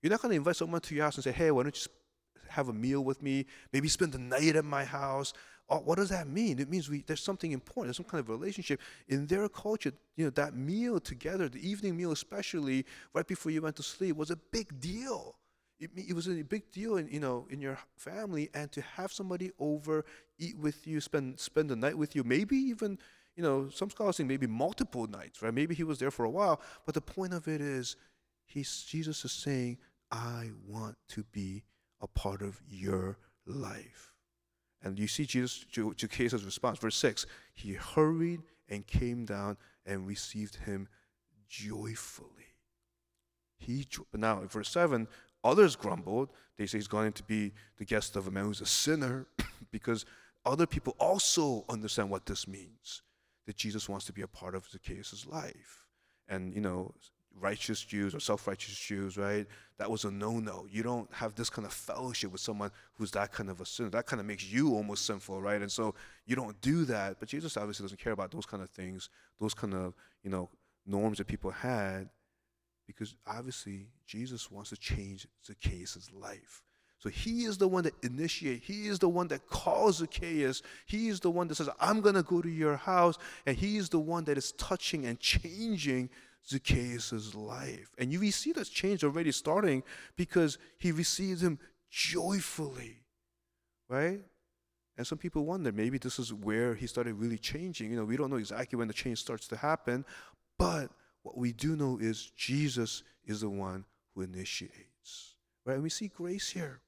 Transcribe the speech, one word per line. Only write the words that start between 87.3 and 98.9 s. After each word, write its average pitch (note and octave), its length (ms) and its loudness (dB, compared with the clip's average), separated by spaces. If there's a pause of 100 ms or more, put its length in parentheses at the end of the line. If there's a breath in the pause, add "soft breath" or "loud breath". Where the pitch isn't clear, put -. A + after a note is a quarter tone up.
life. B2 640 -10
And B2+ 160 2
you, F3+ 80 2
we G#3 100 6
see D4+ 220 0
this - 160 -2
change F#3+ 340 2
already D3+ 300 4
starting D#3 500 4 (320 loud breath)
because E3+ 420 4 (200 loud breath)
he F3 160 4
receives F3 500 2
him E3 160 2 (300 loud breath)
joyfully, D3+ 1120 -2 (840)
right? E3 320 0 (720)
And B2 100 -4
some D#3 120 -4
people D#3 280 -2
wonder, D#3+ 280 0
maybe A2+ 240 2
this B2+ 220 -4
is A2+ 140 -4
where G#2+ 400 2
he A2 140 -4
started A#2 280 -2
really A2+ 220 0
changing. D3 540 -4
You A#2+ 60 -2
know, A2 80 0
we A2+ 100 0
don't C3+ 140 0
know C3+ 80 0
exactly A#2 400 -4
when A#2 100 0
the G#2+ 60 -4